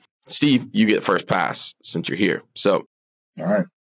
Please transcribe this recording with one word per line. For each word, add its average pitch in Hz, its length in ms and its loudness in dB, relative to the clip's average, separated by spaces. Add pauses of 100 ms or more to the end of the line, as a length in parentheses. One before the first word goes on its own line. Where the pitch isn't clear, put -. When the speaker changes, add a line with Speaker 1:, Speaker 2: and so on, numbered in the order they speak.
(260)
Speaker 1:
Steve, 127 460 2
you 107 160 2
get 107 160 2
first 92 240 0
pass - 520 -2
since - 300 -2
you're - 80 -6
here. 95 240 0 (140)
So 92 320 2 (520)
Speaker 2:
All - 60 -6
right. 202 200 0 (200)